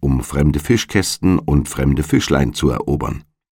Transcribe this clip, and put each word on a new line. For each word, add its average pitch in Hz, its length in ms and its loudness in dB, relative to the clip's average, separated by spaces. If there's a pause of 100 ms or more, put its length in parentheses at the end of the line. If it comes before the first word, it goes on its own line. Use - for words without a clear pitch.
um 65 240 0
fremde 71 340 0
Fischkästen 92 800 0
und 73 300 0
fremde 69 340 0
Fischlein 69 500 0
zu - 180 0
erobern. - 520 -4 (300)